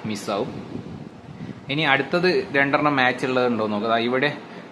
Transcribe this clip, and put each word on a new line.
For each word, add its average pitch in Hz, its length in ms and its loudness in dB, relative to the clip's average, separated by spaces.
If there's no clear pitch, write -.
മിസ്സാവും. 107 400 -4
ഇനി 151 100 0
അടുത്തത് 170 360 2
രണ്ടെണ്ണം 143 420 4
മാച്ച് 127 280 2
ഉള്ളത് 127 220 2
ഉണ്ടോ 110 220 0
നോക്കുക. 107 200 0
ദാ 117 140 2
ഇവിടെ 131 220 2